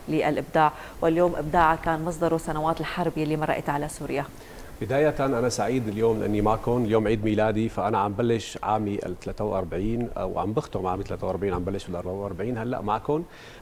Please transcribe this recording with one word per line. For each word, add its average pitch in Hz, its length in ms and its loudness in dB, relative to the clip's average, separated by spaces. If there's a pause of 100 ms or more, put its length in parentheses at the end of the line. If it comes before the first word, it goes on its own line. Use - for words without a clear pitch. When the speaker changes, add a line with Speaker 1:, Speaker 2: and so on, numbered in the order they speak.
Speaker 1:
للإبداع، 151 600 2 (300)
واليوم 170 340 4
إبداعك 160 460 4
كان 160 240 0
مصدره 165 320 0
سنوات 160 420 -2
الحرب 160 380 -2
يلي 156 200 0
مرقت 151 320 -2
على 147 180 -2
سوريا. 139 380 -4 (560)
Speaker 2:
بداية 139 380 4
أنا 127 300 2
سعيد 117 380 0
اليوم 110 320 2
لأني 104 220 2
معكم، 113 420 2
اليوم 107 240 4
عيد 110 180 2
ميلادي، 110 440 2
فأنا 104 280 0
عم 101 160 2
بلش 117 500 0
عامي 104 320 0
ال - 240 -6
ثلاثة 98 260 -4
وأربعين 98 720 0
أو 92 220 -4
عم 95 140 0
بختم 98 340 -2
عامي 92 160 -2
ثلاثة 92 240 -6
وأربعين، 92 260 0
عم 90 100 -2
بلش 98 240 -4
بال 90 80 -6
أربعة 90 160 -6
وأربعين 101 460 -4
هلأ 117 240 -4
معكم 113 420 0 (380)